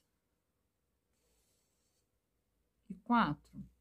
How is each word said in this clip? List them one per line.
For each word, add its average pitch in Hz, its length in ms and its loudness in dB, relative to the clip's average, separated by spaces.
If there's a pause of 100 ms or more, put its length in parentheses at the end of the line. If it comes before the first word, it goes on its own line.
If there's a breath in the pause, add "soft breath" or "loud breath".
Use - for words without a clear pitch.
(3000)
E 202 40 -10
quatro. 175 760 -2 (140)